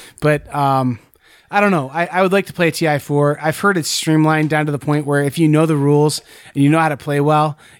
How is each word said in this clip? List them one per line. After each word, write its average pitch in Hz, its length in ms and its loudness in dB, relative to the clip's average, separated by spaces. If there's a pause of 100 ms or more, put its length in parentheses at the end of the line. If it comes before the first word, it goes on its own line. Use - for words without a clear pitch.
(200)
But, 151 320 -2
um, 135 460 0 (540)
I 202 80 0
don't 202 100 2
know. 147 180 -2
I, 165 180 -4
I 175 160 -4
would 185 100 2
like 196 140 0
to - 60 -18
play 165 200 0
T 160 160 -2
I 147 100 0
four. 147 420 0
I've 151 200 -4
heard 202 160 2
it's 160 120 -4
streamlined 156 600 0
down 151 160 0
to 151 60 -4
the 143 80 -4
point 147 260 -2
where 143 160 0
if 143 160 -4
you 165 80 4
know 151 200 4
the 156 100 0
rules 147 440 2 (320)
and 139 120 2
you 143 40 4
know 160 120 4
how 160 80 2
to 147 80 -4
play 143 240 -4
well, 151 360 0 (240)